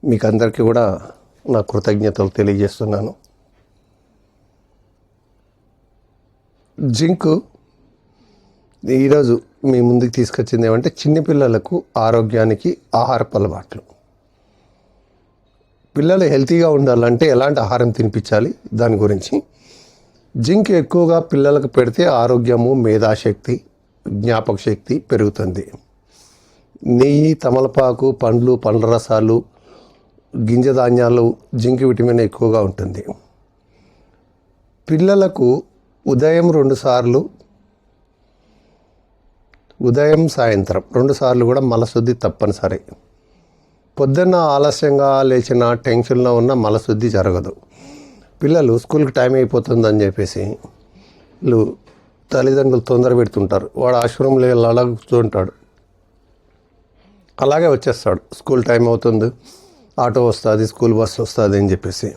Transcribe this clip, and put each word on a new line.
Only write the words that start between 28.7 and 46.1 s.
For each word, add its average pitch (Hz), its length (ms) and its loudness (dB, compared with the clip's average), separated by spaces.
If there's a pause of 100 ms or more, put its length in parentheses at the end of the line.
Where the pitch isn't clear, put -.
రసాలు, 110 440 0 (1120)
గింజ 123 180 2 (120)
ధాన్యాలు 120 440 2 (380)
జింక్ 127 280 0
విటమిన్ 117 360 0
ఎక్కువగా 110 420 -2
ఉంటుంది. 98 360 -8 (1900)
పిల్లలకు 185 580 2 (640)
ఉదయం 160 340 2 (100)
రెండు 135 260 2
సార్లు, 123 380 2 (2750)
ఉదయం 151 340 2 (140)
సాయంత్రం 98 460 0 (140)
రెండు 135 220 2
సార్లు 123 320 2
కూడా 135 100 0 (100)
మలశుద్ధి 117 420 -2 (120)
తప్పనిసరి. 98 560 -4 (1160)
పొద్దున్న 160 380 2 (220)
ఆలస్యంగా 139 520 2 (200)
లేచిన, 123 340 2 (240)
టెన్షన్లో 123 440 0 (100)